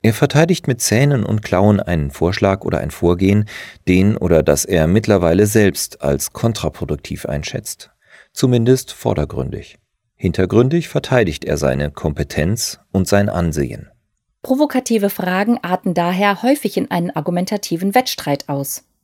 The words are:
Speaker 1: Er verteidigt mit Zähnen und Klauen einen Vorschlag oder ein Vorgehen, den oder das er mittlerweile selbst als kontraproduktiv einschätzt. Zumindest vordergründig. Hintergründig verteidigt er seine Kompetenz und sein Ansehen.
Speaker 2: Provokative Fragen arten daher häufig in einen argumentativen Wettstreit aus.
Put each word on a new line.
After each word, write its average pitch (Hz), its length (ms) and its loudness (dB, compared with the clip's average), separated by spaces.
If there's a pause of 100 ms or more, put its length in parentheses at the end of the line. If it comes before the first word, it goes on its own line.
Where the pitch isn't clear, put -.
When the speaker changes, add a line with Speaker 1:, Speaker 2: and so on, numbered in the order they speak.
Speaker 1:
Er 113 100 4
verteidigt 160 540 0
mit 127 140 -2
Zähnen 131 420 2
und 107 180 -2
Klauen 98 380 4
einen 78 320 -2
Vorschlag 98 540 0
oder - 140 -2
ein - 120 -6
Vorgehen, 95 540 2 (420)
den 92 300 4
oder 82 260 4
das 73 220 2
er 82 200 2
mittlerweile 95 600 4
selbst 104 560 0
als 69 300 -2
kontraproduktiv - 920 -6
einschätzt. - 640 -8 (440)
Zumindest 123 580 2
vordergründig. - 880 -4 (360)
Hintergründig 113 760 2
verteidigt 117 560 -2
er 76 120 -2
seine 71 320 0
Kompetenz 78 920 -4 (120)
und 95 160 0
sein 101 220 2
Ansehen. 76 600 -4 (540)
Speaker 2:
Provokative 254 680 0
Fragen 196 540 0
arten 180 300 -2
daher 185 500 0
häufig 247 340 0
in - 140 -4
einen 175 180 -2
argumentativen 185 840 -4
Wettstreit 151 540 -2
aus. 139 340 -6 (200)